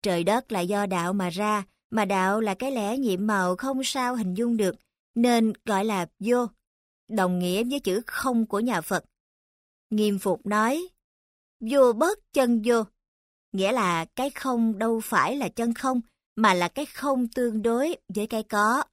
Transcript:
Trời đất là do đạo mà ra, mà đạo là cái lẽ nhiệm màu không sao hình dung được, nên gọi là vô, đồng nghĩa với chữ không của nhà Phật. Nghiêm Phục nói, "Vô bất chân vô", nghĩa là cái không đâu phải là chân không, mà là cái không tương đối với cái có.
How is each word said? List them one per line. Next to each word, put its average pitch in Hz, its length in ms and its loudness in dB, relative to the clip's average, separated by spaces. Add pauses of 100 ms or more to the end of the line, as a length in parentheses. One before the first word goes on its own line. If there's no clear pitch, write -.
Trời 175 220 0
đất 220 280 0
là 196 80 -2
do 202 260 -2
đạo 185 280 -2
mà 190 160 0
ra, 208 360 -2 (240)
mà 214 160 0
đạo 196 360 0
là 202 140 -2
cái 262 160 -4
lẽ 226 260 -4
nhiệm 208 300 0
màu 185 280 2
không 262 280 -4
sao 254 320 -2
hình 185 180 -4
dung 233 240 0
được, 190 180 0 (400)
nên 233 380 4 (120)
gọi 202 200 -2
là 190 220 -2 (120)
vô, 240 280 0 (600)
đồng 185 320 0
nghĩa 180 240 0
với 269 160 -2
chữ 196 280 -2
không 233 380 0
của 202 140 -2
nhà 226 220 0
Phật. - 240 -4 (840)
Nghiêm 214 300 2
Phục 190 260 -2
nói, 226 420 0 (720)
"Vô 247 340 6
bất 330 260 0 (140)
chân 240 320 2
vô", 233 180 2 (680)
nghĩa 190 200 0
là 175 340 0
cái 262 240 -4
không 226 500 -2
đâu 226 240 0
phải 185 320 0
là 269 140 -4
chân 233 240 -2
không, 262 280 -2 (340)
mà 208 180 4
là 175 140 2
cái 285 180 -6
không 262 420 -2
tương 233 340 -2
đối 240 340 0 (200)
với 220 120 -2
cái 220 160 -4
có. 220 500 0